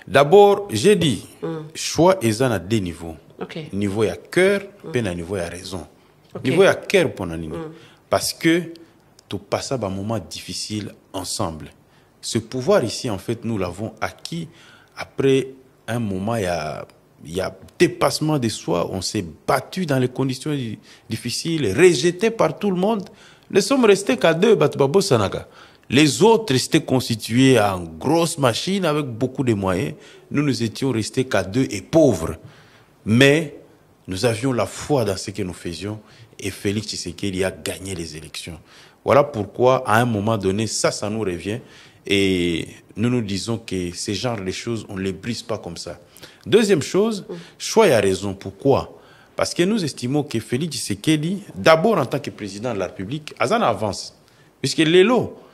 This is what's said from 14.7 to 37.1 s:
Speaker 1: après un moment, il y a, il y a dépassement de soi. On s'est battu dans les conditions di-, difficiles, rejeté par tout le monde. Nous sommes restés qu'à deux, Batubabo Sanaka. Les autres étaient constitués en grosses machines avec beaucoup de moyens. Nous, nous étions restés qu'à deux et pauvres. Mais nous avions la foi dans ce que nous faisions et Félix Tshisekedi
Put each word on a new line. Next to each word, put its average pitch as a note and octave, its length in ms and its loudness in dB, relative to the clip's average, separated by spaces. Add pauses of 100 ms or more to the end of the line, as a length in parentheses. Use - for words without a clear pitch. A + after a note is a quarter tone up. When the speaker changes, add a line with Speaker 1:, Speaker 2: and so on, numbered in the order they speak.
Speaker 1:
après - 540 0 (400)
un A#2 120 -4
moment, G2+ 360 -4
il A2 60 -2
y F2+ 40 -2
a, D2+ 400 -6 (380)
il D#2+ 100 -12
y F#2 60 -2
a - 160 -6 (220)
dépassement D3+ 600 2
de A#2 120 0
soi. - 420 -2
On F#2+ 80 -4
s'est F#2+ 240 -4 (220)
battu D3 400 -2
dans C#3 120 0
les B2+ 100 2
conditions C3+ 440 -4
di-, A#2+ 260 -6 (300)
difficiles, A#2+ 640 -4
rejeté F3 560 4
par E3+ 280 0
tout G3+ 120 -2
le F3+ 60 0
monde. G3 320 -2 (420)
Nous G3 120 4
sommes C4 240 4
restés G3+ 320 4
qu'à E3 160 4
deux, G3+ 200 4
Batubabo C#3+ 460 4
Sanaka. G2+ 480 0 (420)
Les C3+ 320 4
autres A3 320 4
étaient C#3 260 2
constitués B2 800 4
en G2 180 0
grosses F2+ 600 -2
machines E3+ 480 0
avec D3+ 180 -2
beaucoup B2+ 400 -4
de A#2+ 80 2
moyens. G2 400 -2 (380)
Nous, D3 120 0
nous A#2+ 200 -2
étions A#2 280 -2
restés A2+ 360 -2
qu'à G2+ 160 0
deux G#2 280 -2
et G#2 120 -6
pauvres. A2 540 2 (680)
Mais C#3 540 4 (500)
nous F#2 160 -2
avions A#2+ 300 0
la G#2+ 100 2
foi B2 400 -2
dans G2 140 -2
ce - 120 -10
que G2+ 120 -6
nous F2+ 100 -6
faisions G2 480 -10 (380)
et G2+ 120 -6
Félix G#2 380 -4
Tshisekedi F#2 560 -6